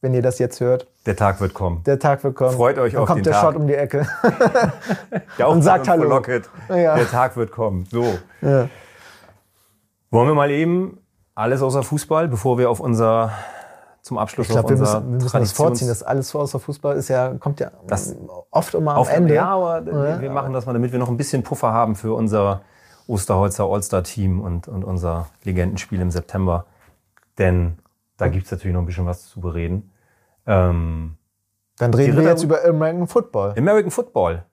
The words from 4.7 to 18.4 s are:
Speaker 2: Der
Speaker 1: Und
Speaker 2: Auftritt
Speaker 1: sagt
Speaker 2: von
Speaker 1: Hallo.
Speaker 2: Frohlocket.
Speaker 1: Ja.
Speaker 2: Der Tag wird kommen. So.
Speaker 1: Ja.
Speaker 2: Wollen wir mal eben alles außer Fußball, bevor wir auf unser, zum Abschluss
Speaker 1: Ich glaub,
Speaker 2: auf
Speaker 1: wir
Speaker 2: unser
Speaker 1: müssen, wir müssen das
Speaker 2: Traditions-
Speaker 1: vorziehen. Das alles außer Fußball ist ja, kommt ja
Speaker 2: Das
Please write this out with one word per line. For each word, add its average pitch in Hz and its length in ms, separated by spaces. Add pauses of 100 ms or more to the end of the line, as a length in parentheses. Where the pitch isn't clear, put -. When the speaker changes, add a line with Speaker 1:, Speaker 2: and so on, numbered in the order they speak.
Speaker 2:
Der 202 120
Speaker 1:
Und 165 100
Speaker 2:
Auftritt 151 40
Speaker 1:
sagt 185 240
Speaker 2:
von 202 60
Speaker 1:
Hallo. 160 100
Speaker 2:
Frohlocket. 127 460 (200)
Speaker 1:
Ja. 170 260
Speaker 2:
Der 117 140
Tag 123 280
wird 113 140
kommen. 95 400
So. 117 120 (380)
Speaker 1:
Ja. 139 260 (1400)
Speaker 2:
Wollen 117 160
wir 151 80
mal 143 160
eben 175 480 (360)
alles 123 260
außer 135 220
Fußball, 156 440
bevor 123 300
wir 127 120
auf 113 100
unser, 113 520 (680)
zum - 160
Abschluss 107 300
Speaker 1:
Ich 113 60
glaub, 110 120
Speaker 2:
auf - 60
Speaker 1:
wir - 60
Speaker 2:
unser 107 240
Speaker 1:
müssen, 131 60
wir 123 80
müssen 127 100
das 117 60
Speaker 2:
Traditions- 110 240
Speaker 1:
vorziehen. 131 320
Das 117 160
alles 135 320
außer 143 240
Fußball 143 380
ist 135 120
ja, 127 260
kommt 143 240
ja - 120 (160)
Speaker 2:
Das 95 280 (360)